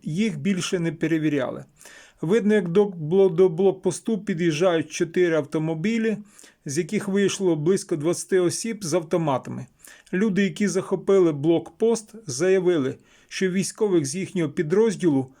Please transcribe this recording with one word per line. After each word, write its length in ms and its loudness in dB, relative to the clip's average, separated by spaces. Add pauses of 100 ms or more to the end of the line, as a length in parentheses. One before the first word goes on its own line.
їх 360 -2
більше 400 -2
не 120 -2
перевіряли. 760 -2 (560)
Видно, 320 2
як 160 2
до 160 4
бло-, 440 2
до 200 4
блокпосту 680 0
під'їжджають 720 0
чотири 440 0
автомобілі, 840 -2 (480)
з 120 -6
яких 300 -4
вийшло 480 0
близько 400 0
двадцяти 440 -2
осіб 440 -2
з 100 -4
автоматами. 720 -2 (480)
Люди, 300 0
які 240 -2
захопили 640 2
блокпост, 840 0 (100)
заявили, 720 0 (300)
що 220 -2
військових 560 0
з 100 -6
їхнього 340 -2
підрозділу 800 0 (120)